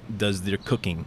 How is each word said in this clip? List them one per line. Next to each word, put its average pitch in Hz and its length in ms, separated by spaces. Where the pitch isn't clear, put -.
does 98 240
their 98 140
cooking. 90 500